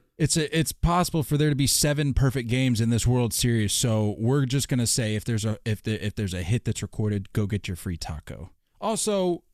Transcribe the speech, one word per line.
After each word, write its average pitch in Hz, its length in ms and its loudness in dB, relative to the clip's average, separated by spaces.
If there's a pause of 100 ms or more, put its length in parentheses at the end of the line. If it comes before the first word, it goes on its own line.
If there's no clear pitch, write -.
(180)
It's 160 200 2
a, 156 200 -2
it's 156 140 0
possible 170 500 2
for 151 140 0
there 151 140 4
to 143 60 2
be 139 100 2
seven 147 480 2
perfect 127 340 2
games 123 320 2
in 113 100 2
this 117 180 2
World 123 260 2
Series, 113 380 2
so 110 460 2
we're 131 280 2
just 135 220 -2
gonna 123 180 0
say 107 300 0
if 104 80 -4
there's 110 200 -2
a, 107 200 -2
if 110 180 -4
the, 110 220 -4
if 104 100 -4
there's 101 180 -4
a 90 120 -6
hit 110 200 0
that's - 160 -4
recorded, 104 520 -4
go 104 140 0
get 98 200 -4
your 90 100 -6
free 87 200 -6
taco. - 540 -12 (280)
Also, 196 640 -2 (120)